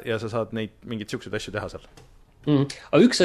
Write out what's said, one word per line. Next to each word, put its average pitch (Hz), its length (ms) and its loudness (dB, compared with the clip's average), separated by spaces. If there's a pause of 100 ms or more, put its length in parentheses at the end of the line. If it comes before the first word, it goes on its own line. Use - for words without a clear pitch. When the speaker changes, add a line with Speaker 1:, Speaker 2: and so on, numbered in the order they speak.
Speaker 1:
ja 113 160 -4
sa 110 80 -8
saad 110 240 -4
neid, 110 220 -8 (100)
mingeid 110 240 -8
siukseid 104 240 -8
asju 107 160 -8
teha 101 220 -6
seal. - 160 -18 (580)
Speaker 2:
Mm. 143 220 2 (240)
Aga 147 100 8
üks 240 220 4